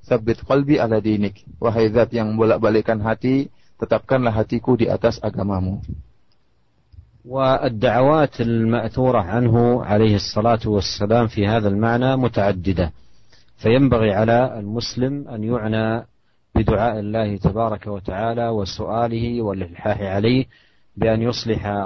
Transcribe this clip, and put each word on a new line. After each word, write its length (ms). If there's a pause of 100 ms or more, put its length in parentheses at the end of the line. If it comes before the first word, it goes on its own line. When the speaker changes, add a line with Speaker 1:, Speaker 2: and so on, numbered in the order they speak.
Speaker 1:
tsabbit 400
qalbi 320
ala 240
dinik." 400 (160)
"Wahai 320
zat 240
yang 240
bolak-balikkan 640
hati, 480 (320)
tetapkanlah 560
hatiku 400
di 160
atas 320
agamamu." 560 (1500)
Speaker 2:
والدعوات 1120
المأثورة 760
عنه 680
عليه 300
الصلاة 520
والسلام 600
في 200
هذا 220
المعنى 480
متعددة، 760 (640)
فينبغي 580
على 440
المسلم 680
أن 160
يعنى 640 (480)
بدعاء 440
الله 380
تبارك 500
وتعالى 640
وسؤاله 920
والإلحاح 580
عليه 440 (520)
بأن 260
يصلح 440 (200)